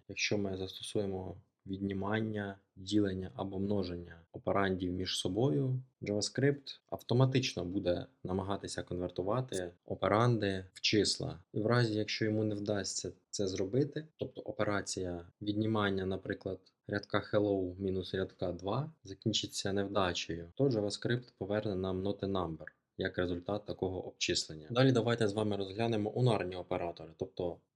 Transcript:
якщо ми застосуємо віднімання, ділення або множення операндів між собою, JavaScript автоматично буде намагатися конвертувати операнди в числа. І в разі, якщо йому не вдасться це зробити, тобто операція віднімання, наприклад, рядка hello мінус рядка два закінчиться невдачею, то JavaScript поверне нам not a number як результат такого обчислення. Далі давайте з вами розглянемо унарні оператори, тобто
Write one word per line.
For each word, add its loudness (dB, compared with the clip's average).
якщо -2
ми -2
застосуємо -4
віднімання, -2
ділення 0
або -4
множення -2
операндів 0
між -2
собою, 2
JavaScript 0
автоматично 2
буде 0
намагатися -2
конвертувати -2
операнди 2
в -18
числа. 2
І 0
в 2
разі, 4
якщо 0
йому 2
не 0
вдасться -2
це -2
зробити, 0
тобто -8
операція -2
віднімання, 2
наприклад, -4
рядка -2
hello 2
мінус -2
рядка -2
два -2
закінчиться -2
невдачею, 0
то 2
JavaScript 0
поверне -2
нам -2
not -2
a 0
number -2
як -2
результат -2
такого -4
обчислення. -4
Далі 6
давайте 4
з -2
вами 2
розглянемо 0
унарні 2
оператори, -4
тобто -4